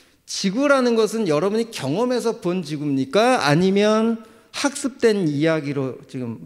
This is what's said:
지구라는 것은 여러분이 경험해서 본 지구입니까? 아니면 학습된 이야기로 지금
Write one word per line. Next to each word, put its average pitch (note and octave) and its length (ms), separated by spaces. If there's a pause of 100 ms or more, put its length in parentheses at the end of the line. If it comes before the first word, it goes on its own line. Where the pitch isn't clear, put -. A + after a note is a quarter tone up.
(260)
지구라는 B3 680
것은 A3 320
여러분이 G3+ 440
경험해서 A3 680
본 F3+ 220
지구입니까? D3 840
아니면 G#3 800 (260)
학습된 A3+ 760
이야기로 C#3+ 720 (100)
지금 B2+ 360